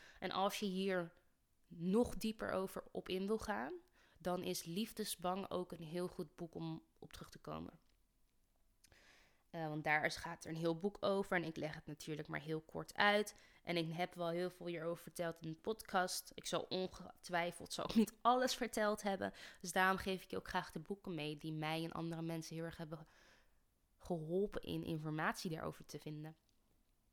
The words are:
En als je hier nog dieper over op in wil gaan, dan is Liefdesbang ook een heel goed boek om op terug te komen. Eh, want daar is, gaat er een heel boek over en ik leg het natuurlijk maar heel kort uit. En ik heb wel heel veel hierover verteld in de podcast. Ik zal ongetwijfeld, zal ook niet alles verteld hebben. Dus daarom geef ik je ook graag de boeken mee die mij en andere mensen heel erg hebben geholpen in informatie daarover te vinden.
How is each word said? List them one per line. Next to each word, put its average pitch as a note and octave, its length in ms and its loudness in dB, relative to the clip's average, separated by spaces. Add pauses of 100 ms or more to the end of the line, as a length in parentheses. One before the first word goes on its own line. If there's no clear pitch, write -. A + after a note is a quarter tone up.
(180)
En F3+ 120 -2
als G3 280 2
je G#3 80 0
hier F#3 460 2 (560)
nog F#3 480 4
dieper - 340 -2
over - 400 -2
op - 180 -6
in F#3+ 180 0
wil G#3+ 120 2
gaan, A3+ 340 -2 (460)
dan F3+ 240 0
is F3+ 220 -2
Liefdesbang F#3+ 840 -2
ook F3+ 220 0
een E3+ 120 -10
heel F3 240 -2
goed - 280 -8
boek E3 180 -8
om E3 280 -4 (160)
op - 140 -14
terug - 180 -14
te - 80 -16
komen. - 400 -8 (1700)
Eh, E3 180 0
want D3+ 160 0
daar D3+ 200 6
is, D#3+ 120 2
gaat - 280 -6
er - 60 -4
een D#3+ 60 -2
heel E3 220 4
boek F#3+ 220 0
over G3 360 4
en E3 80 2
ik D#3+ 120 -4
leg D3+ 180 -2
het D#3 120 -10
natuurlijk D3+ 420 -6
maar D#3 120 -2
heel D#3 200 -2
kort - 340 -8
uit. G#3 420 6 (260)
En F3 140 0
ik E3 160 2
heb F3+ 220 0
wel F3 140 -2
heel F3 220 0
veel F3 160 -10
hierover E3+ 360 -2
verteld E3 380 -4
in D#3+ 80 -6
de D#3+ 60 -4
podcast. - 800 0
Ik - 120 -10
zal - 160 2
ongetwijfeld, F3+ 1120 -2
zal - 120 -2
ook - 100 0
niet A3 260 6
alles B3+ 340 6
verteld G#3+ 480 2
hebben. G3 300 0 (280)
Dus F3 120 -6
daarom F#3 240 6
geef F#3+ 260 -2
ik - 80 -18
je F#3+ 60 -2
ook - 120 -4
graag F3+ 220 -2
de E3+ 100 -6
boeken G3 340 -6
mee D3+ 240 -2
die D#3+ 140 -6
mij D#3 320 0
en E3 80 -4
andere E3 300 -2
mensen E3 340 -4
heel E3 80 -4
erg E3 120 -6
hebben D#3 300 -8 (920)
geholpen F3 640 0
in E3 220 -2
informatie D#3+ 640 0
daarover - 340 -4
te - 140 -10
vinden. D3+ 380 -8 (760)